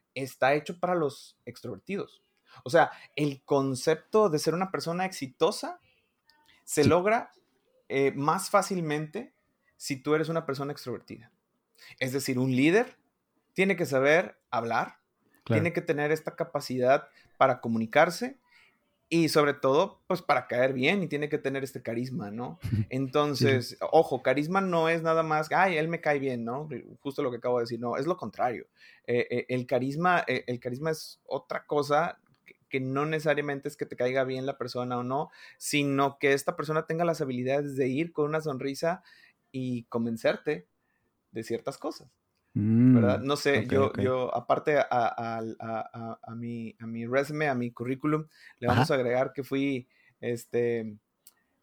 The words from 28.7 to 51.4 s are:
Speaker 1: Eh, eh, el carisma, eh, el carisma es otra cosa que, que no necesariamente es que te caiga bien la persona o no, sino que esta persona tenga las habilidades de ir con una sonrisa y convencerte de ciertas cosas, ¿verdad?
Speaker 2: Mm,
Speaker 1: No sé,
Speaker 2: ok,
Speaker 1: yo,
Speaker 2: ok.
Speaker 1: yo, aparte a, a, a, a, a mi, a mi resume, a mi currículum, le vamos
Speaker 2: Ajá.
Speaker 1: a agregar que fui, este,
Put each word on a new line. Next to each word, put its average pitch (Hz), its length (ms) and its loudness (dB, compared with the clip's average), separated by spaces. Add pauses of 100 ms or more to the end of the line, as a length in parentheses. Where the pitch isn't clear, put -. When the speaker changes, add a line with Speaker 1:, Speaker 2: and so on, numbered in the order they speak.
Speaker 1:
Eh, 120 240 0
eh, 123 180 -2
el 127 180 -2
carisma, 139 600 2
eh, 127 220 -2
el 123 100 -4
carisma 127 320 -6
es - 340 -8
otra - 420 -8
cosa 147 540 0 (240)
que, - 120 -20 (120)
que 135 120 -2
no 135 260 -2
necesariamente 147 640 -2
es 143 80 -8
que 143 100 -6
te - 100 -14
caiga 127 280 0
bien 131 220 -4
la 139 120 -6
persona 123 400 -4
o 123 60 -4
no, 135 260 -4 (280)
sino 139 600 0
que 139 140 4
esta 139 240 0
persona 156 300 -2
tenga 165 180 -2
las 165 160 0
habilidades 131 560 -2
de 131 120 2
ir 156 240 -2
con 151 140 0
una 156 140 -2
sonrisa 143 640 -4 (500)
y 127 320 -6
convencerte 120 840 -2 (640)
de 113 140 -10
ciertas 117 340 -8
cosas, - 300 -12 (460)
¿verdad? 120 640 6
Speaker 2:
Mm, - 20 -8
Speaker 1:
No 139 140 -2
sé, 143 300 0
Speaker 2:
ok, 127 40 -8
Speaker 1:
yo, 135 220 2
Speaker 2:
ok. - 60 -6
Speaker 1:
yo, 127 360 0
aparte 143 440 0
a, 123 120 4
a, 113 480 -2
a, 110 60 -6 (160)
a, 113 600 -10
a 113 120 -14
mi, 117 460 -10
a 117 60 -12
mi 117 200 -8
resume, 147 420 0
a 135 60 0
mi 123 180 -2
currículum, 151 540 -2 (320)
le 120 100 -2
vamos 123 220 4
Speaker 2:
Ajá. - 0 -
Speaker 1:
a 151 40 2
agregar 127 400 0
que 135 100 -6
fui, 135 440 -2 (320)
este, 117 760 -2 (680)